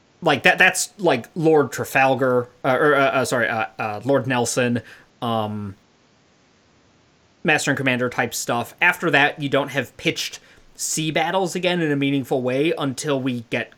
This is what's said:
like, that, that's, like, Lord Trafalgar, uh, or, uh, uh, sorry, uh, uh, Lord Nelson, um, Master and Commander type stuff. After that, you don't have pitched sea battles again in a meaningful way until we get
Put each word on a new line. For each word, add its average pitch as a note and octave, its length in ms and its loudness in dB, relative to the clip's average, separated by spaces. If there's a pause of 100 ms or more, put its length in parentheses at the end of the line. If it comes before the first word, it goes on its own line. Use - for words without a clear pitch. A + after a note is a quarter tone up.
(220)
like, F3+ 220 2
that, F#3 140 6
that's, - 400 2
like, E3+ 380 0
Lord D3+ 360 4
Trafalgar, B2+ 760 0 (160)
uh, C3 120 2
or, D3 180 4
uh, C#3 40 2
uh, C3+ 260 2
sorry, A#2 220 0
uh, A2 200 -2 (120)
uh, G#2+ 240 -6
Lord C3 240 0
Nelson, B2 540 0 (400)
um, G#2+ 540 -4 (1700)
Master D3+ 280 2
and C3+ 60 0
Commander B2+ 320 0
type A#2+ 240 -4
stuff. - 480 -4
After F3 300 0
that, C#3+ 300 2
you C#3+ 60 -4
don't C#3 220 0
have B2+ 260 -6
pitched - 440 -6 (360)
sea - 340 -4
battles F3 460 -2
again F3 240 0
in D#3 120 0
a C#3+ 40 2
meaningful C#3 460 0
way C3+ 360 0
until C#3 440 -4
we B2 280 -6
get A#2+ 280 -6